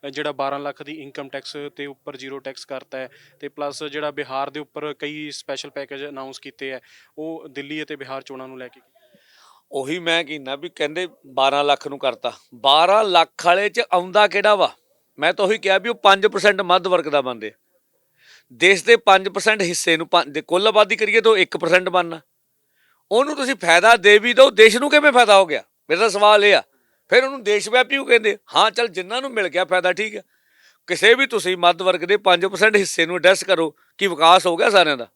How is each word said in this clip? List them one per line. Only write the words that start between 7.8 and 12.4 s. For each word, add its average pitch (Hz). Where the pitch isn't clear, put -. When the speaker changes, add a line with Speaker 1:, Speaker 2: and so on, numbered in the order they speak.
Speaker 1:
ਅਤੇ 151
ਬਿਹਾਰ 135
ਚੋਣਾਂ 131
ਨੂੰ 131
ਲੈ 127
ਕੇ। 127
Speaker 2:
ਉਹੀ 143
ਮੈਂ 165
ਕਹਿੰਦਾ 139
ਵੀ 151
ਕਹਿੰਦੇ 160
ਬਾਰਾਂ 135
ਲੱਖ 143
ਨੂੰ 139
ਕਰਤਾ, 123